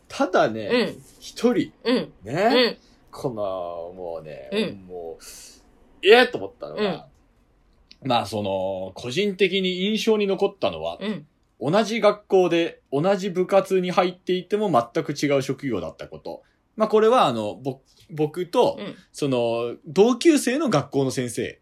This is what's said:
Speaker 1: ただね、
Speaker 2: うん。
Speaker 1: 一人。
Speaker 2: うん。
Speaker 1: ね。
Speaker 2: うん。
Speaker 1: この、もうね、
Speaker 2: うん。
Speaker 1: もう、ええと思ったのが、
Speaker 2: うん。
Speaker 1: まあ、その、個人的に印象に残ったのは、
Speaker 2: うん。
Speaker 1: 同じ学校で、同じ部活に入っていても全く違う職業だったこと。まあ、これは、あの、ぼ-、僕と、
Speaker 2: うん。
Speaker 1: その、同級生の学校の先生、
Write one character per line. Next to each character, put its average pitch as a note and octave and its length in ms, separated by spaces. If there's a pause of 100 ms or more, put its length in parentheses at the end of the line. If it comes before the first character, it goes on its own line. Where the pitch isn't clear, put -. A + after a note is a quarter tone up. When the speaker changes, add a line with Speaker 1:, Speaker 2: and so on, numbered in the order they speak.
Speaker 1:
た - 200
だ D#3+ 240
ね、 G#2+ 200
Speaker 2:
う A#3+ 60
ん。 E3+ 260 (160)
Speaker 1:
一 - 320
人。 F#3+ 200 (120)
Speaker 2:
う A3+ 80
ん。 F#3 220 (100)
Speaker 1:
ね。 A2 100
Speaker 2:
う G#3+ 240 (160)
ん。 - 40 (320)
Speaker 1:
こ - 200
の、 A#2+ 40 (600)
も F2 260
う - 20
ね、 - 300
Speaker 2:
う D#3 300
ん。 - 20
Speaker 1:
も F2 340
う、 - 40 (800)
え A3 220
え - 20
と - 100
思 F#2+ 80
っ G2 140
た - 100
の D3+ 60
が、 G3+ 80
Speaker 2:
う - 20
ん。 F#3 160 (1000)
Speaker 1:
ま A#2+ 180
あ、 A2 40
そ G#2 160
の、 F#2+ 540
個 A#2+ 160
人 F#3+ 240
的 F#3+ 260
に F#3 240
印 G#3+ 200
象 A3 120
に G#3 80
残 F#3+ 220
っ G3 100
た F#2+ 140
の D#2+ 100
は、 E2 180
Speaker 2:
う - 80
ん。 F3+ 200 (320)
Speaker 1:
同 F3 240
じ G#3+ 180
学 G3+ 240
校 F#3 240
で、 E3 320 (100)
同 E3+ 240
じ G3 140
部 F3+ 160
活 F#3+ 340
に F3+ 120
入 F#3 180
っ F3+ 60
て - 180
い F3+ 120
て G#3 120
も G#3 140
全 C#3 320
く D3 80
違 C#3+ 260
う C3+ 60
職 C3+ 240
業 G#2 140
だ D#2+ 80
っ - 60
た - 120
こ D#2+ 100
と。 D#2+ 240 (340)
ま G#3+ 120
あ、 - 20
こ G#3+ 120
れ A3 60
は、 A#3 200
あ C#3 40
の、 G#2+ 300
ぼ-、 C3 200 (280)
僕 D#3 380
と、 - 320
Speaker 2:
う - 20
ん。 F#3+ 140 (160)
Speaker 1:
そ - 160
の、 A#2+ 480 (100)
同 G#3+ 320
級 D4+ 220
生 B3 180
の D4+ 140
学 D3 180
校 C#3 140
の C3 80
先 B2 180
生、 - 320